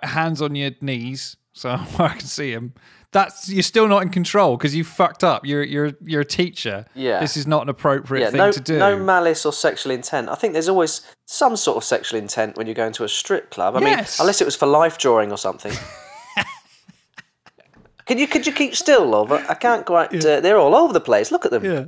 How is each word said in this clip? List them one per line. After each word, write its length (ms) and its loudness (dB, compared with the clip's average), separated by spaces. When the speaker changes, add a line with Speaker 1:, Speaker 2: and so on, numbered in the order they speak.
Speaker 1:
hands 380 -2
on 120 -4
your 240 -4
knees, 560 -8
so 180 -8
<laughs> 280 -6
I 100 2
can 180 -12
see 260 -8
'em." 200 -10
That's, 380 0
you're 140 0
still 240 4
not 160 4
in 60 -4
control 480 2
'cause 180 -2
you 80 0
fucked 400 -2
up. 220 2
You're, 180 -2
you're, 280 -2
you're 180 -2
a 40 0
teacher. 600 -6
Speaker 2:
Yeah. 240 0
Speaker 1:
This 180 -4
is 100 -6
not 160 0
an 60 -10
appropriate 560 -2
Speaker 2:
Yeah, 60 0
Speaker 1:
thing 80 -2
Speaker 2:
no, 120 4
Speaker 1:
to 80 -2
do. 200 -2
Speaker 2:
no 180 4
malice 480 2
or 80 -2
sexual 380 -2
intent. 380 -6
I 60 -8
think 180 -4
there's 160 -2
always 320 0
some 320 0
sort 200 -2
of 60 -6
sexual 360 -4
intent 380 -4
when 100 -6
you're 80 -6
going 180 -2
to 100 -8
a 60 -4
strip 420 -4
club. 240 -2
I 40 0
mean, 180 2
Speaker 1:
Yes. 220 -6
Speaker 2:
unless 220 2
it 40 2
was 100 -4
for 120 0
life 320 4
drawing 320 2
or 60 -6
something. 400 -8
Speaker 1:
<laughs> 60 -12
Speaker 2:
Could 140 0
you, 80 0
could 180 0
you 60 -2
keep 240 -2
still, 300 4
love? 260 2
I, 160 0
I 60 -2
can't 320 0
quite. 260 2
Speaker 1:
Yeah. 80 -2
Speaker 2:
Uh, 80 2
they're 160 6
all 180 6
over 160 6
the 80 4
place. 320 2
Look 140 0
at 60 0
them. 120 0
Speaker 1:
Yeah. 240 -2